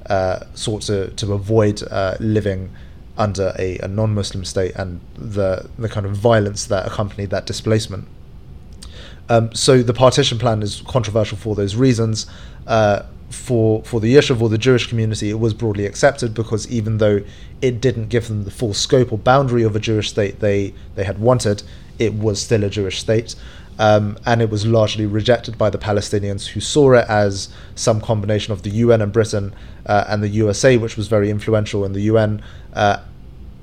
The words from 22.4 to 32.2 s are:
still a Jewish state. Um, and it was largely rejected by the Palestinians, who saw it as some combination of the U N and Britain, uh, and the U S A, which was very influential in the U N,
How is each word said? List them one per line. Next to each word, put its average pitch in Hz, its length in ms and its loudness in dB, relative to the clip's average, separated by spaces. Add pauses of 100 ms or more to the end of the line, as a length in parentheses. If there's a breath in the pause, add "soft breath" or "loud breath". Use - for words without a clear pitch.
still 107 240 0
a 101 60 -2
Jewish 95 280 -4
state. 113 360 -2 (440 loud breath)
Um, 107 460 4
and 120 160 2
it 113 80 2
was 104 160 -2
largely 107 400 2
rejected 110 540 0
by 107 100 2
the 98 80 -2
Palestinians, 101 680 -2
who - 140 -6
saw 135 340 6
it 117 160 6
as 104 400 0 (240 loud breath)
some 110 260 0
combination 107 540 -2
of 92 80 -8
the 104 80 -6
U 117 200 2
N 113 120 6
and 104 100 -2
Britain, 104 420 0 (300 loud breath)
uh, 104 240 2
and 104 140 0
the 107 60 0
U 107 200 2
S 101 160 0
A, 131 140 8
which 110 180 -2
was 101 120 -4
very 104 200 2
influential 107 560 0
in 98 80 -4
the 98 80 -4
U 107 160 4
N, 107 260 2 (300 loud breath)